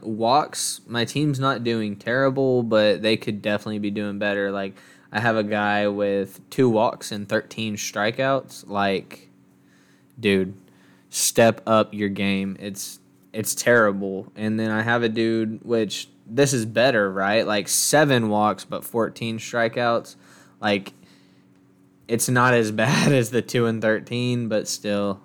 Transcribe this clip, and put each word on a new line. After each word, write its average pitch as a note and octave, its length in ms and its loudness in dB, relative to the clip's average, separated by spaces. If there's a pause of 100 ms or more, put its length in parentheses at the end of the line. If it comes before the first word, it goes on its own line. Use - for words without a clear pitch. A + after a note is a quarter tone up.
walks, A2+ 840 -2
my A#2 200 -2
team's C#3 340 0
not C3 240 0
doing A2 320 -2
terrible, C3 680 0
but G#2+ 400 4
they G#2+ 160 2
could G#2+ 240 -6
definitely G#2+ 380 -2
be G#2 100 -2
doing G#2 300 -6
better. G2+ 320 -2
Like, G2 240 -6 (360)
I G#2 80 -2
have A2+ 160 2
a A2 80 2
guy G#2 440 0
with G2+ 520 -2 (120)
two C3 180 4
walks A2 420 0
and G2+ 160 -10
thirteen A2 500 -4
strikeouts. B2+ 920 -4
Like, G2+ 600 -2 (880)
dude, G2 340 2 (560)
step - 560 2
up A2 300 2
your G#2 140 -2
game. G2 500 -2
It's, - 400 -12 (340)
it's A2 220 -4
terrible. G2+ 800 2
And A2 240 -2
then A2 100 -2
I A2 140 0
have A#2+ 180 0
a A#2 80 2
dude, A2+ 560 -2
which A2+ 440 -2 (160)
this C3 280 2
is A2+ 120 -2
better, A2+ 460 2
right? G2 340 2
Like, G#2 220 -2
seven C#3 640 2
walks, G#2 360 0
but - 180 -10
fourteen A2+ 560 -4
strikeouts. A#2 760 -2 (460)
Like, G2+ 320 -2 (1120)
it's A#2 220 -2
not B2 240 4
as A2 180 2
<laughs> A2 120 0
bad D3+ 280 4
as A#2+ 180 2
the A#2 120 0
two A#2+ 240 0
and A2+ 160 -2
thirteen, A#2+ 640 -2
but G#2+ 200 -2
still, G2+ 580 -4